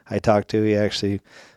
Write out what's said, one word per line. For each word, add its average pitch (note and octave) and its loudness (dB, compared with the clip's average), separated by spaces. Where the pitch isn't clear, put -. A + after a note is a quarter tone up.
I G#2 -4
talked G#2 2
to, G#2+ 0
he G#2+ 2
actually G2+ -2